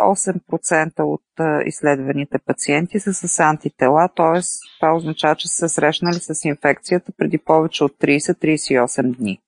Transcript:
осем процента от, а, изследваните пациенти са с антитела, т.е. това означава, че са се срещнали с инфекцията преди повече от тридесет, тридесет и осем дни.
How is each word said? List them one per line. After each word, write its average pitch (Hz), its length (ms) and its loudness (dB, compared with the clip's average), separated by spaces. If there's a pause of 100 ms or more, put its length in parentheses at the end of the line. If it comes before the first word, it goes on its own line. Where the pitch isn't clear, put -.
осем 190 320 2 (120)
процента 160 560 -2
от, 151 180 -2 (180)
а, 151 260 0
изследваните 143 800 -2
пациенти 160 540 -2
са 196 140 -4
с - 260 -4
антитела, 156 760 2
т.е. 170 260 2 (380)
това 160 160 4
означава, 156 400 0
че - 120 -8
са - 80 -6
се 165 200 -2
срещнали 170 440 0
с - 260 -8
инфекцията 151 720 -2
преди 165 200 0
повече 160 460 2
от - 160 -2
тридесет, 151 400 0
тридесет 151 300 0
и 131 100 4
осем 127 320 0
дни. 110 360 -4